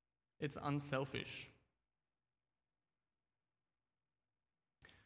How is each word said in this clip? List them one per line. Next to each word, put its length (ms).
It's 240
unselfish. 880